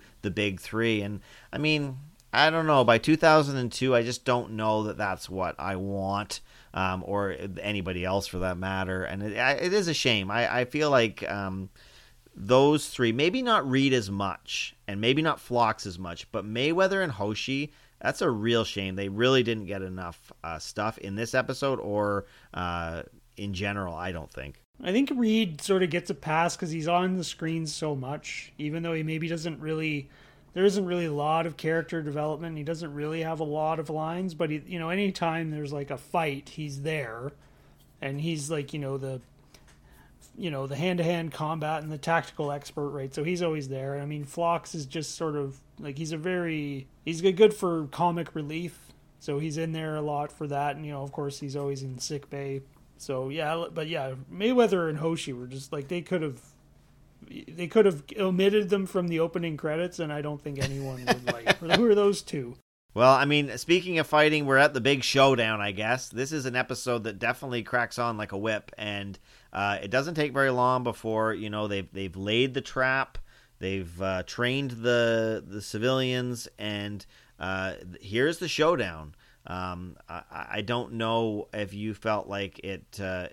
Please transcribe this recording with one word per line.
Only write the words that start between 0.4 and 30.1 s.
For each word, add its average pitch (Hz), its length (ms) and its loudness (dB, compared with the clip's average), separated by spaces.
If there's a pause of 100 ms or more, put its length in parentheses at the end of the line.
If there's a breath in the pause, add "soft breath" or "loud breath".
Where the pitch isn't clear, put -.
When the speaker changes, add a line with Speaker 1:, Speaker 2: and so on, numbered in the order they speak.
Speaker 1:
three. 110 420 0
And, 101 200 -6 (320 loud breath)
I - 60 -4
mean, 147 400 0 (340)
I 147 160 6
don't 160 180 0
know. 139 160 8
By 117 140 8
two 151 180 4
thousand 151 400 8
and 123 160 -2
two, 131 240 2
I 120 60 8
just 120 240 -4
don't 123 280 2
know 110 300 2
that 107 140 -4
that's 95 320 -4
what 92 280 -4
I 95 200 -4
want, 98 640 -4 (320 soft breath)
um, 92 340 0
or 98 300 -2 (240)
anybody 92 420 -4
else 95 240 0
for 90 120 -6
that 90 180 0
matter. 92 480 -2
And 98 180 -6
it, 104 140 -4
I, 131 160 2
it 175 180 0
is 196 160 2
a 160 60 0
shame. 104 360 2
I, 117 320 2
I 123 40 2
feel 151 260 0
like, 113 400 4
um, 95 380 -6 (680 soft breath)
those 139 500 6
three, 120 220 2
maybe 175 300 2
not 214 260 2
Reed 135 260 4
as 104 180 0
much, - 640 -4 (120)
and 101 140 -4
maybe 135 220 4
not 156 160 0
Phlox 117 480 0
as 87 100 -10
much, 87 340 -10
but 101 140 -4
Mayweather 165 560 2
and 165 120 -2
Hoshi, 127 600 -4 (260 soft breath)
that's - 220 -2
a 170 80 2
real 113 340 2
shame. 95 320 -4
They 98 140 -4
really 123 320 4
didn't 110 240 0
get 95 160 -6
enough, 92 500 -10 (120)
uh, 82 160 -8
stuff - 400 -6
in 98 160 -8
this 113 180 -4
episode 131 460 0
or, 104 480 0 (260 loud breath)
uh, 85 480 -4 (360)
in 101 180 -6
general, 98 400 -4
I 90 160 -6
don't 80 200 -10
think. 69 300 -12 (220)
Speaker 2:
I 180 80 -2
think 269 240 2
Reed 220 460 2
sort 190 200 2
of 180 80 2
gets 170 220 -4
a - 20 -2
pass 165 420 0
'cause 175 140 -6
he's 160 180 -4
on 185 300 2
the 170 60 -2
screen 160 420 -4
so 151 300 -4
much, 135 640 -8
even 151 240 -4
though 170 100 -2
he 160 80 0
maybe 160 260 -2
doesn't 160 320 -4
really, 156 480 -2 (460 loud breath)